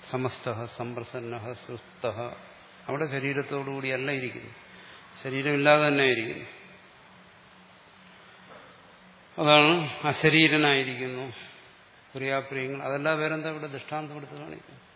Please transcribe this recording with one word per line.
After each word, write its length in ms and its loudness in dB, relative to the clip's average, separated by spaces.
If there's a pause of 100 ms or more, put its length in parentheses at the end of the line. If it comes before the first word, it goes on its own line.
(100)
സമസ്തഃ 480 -4 (180)
സംപ്രസന്നഃ 680 -10 (220)
സുസ്ഥഃ, 520 -6 (680)
അവിടെ 280 -2
ശരീരത്തോടുകൂടിയല്ല 960 -2 (100)
ഇരിക്കുന്നു, 320 -10 (720)
ശരീരമില്ലാതെ 680 4
തന്നെ 260 4
ഇരിക്കുന്നു. 340 -6 (3000)
അതാണ് 380 8 (360)
അശരീരനായിരിക്കുന്നു. 1160 4 (880)
പ്രിയാപ്രിയങ്ങൾ, 720 -4
അതല്ല 220 -2 (120)
വേറെന്താ 320 -2
ഇവിടെ 220 -8
ദൃഷ്ടാന്തം 440 -8
എടുത്ത് 220 -14
കാണിക്കുന്നത്? 560 -16